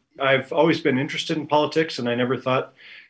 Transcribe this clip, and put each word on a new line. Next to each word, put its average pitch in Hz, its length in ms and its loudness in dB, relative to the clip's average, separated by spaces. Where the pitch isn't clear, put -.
I've 135 340 0
always 156 280 4
been 131 180 2
interested 156 380 -4
in 143 100 -6
politics, 151 520 0
and 120 100 -4
I 120 60 -2
never 123 240 0
thought 131 340 -2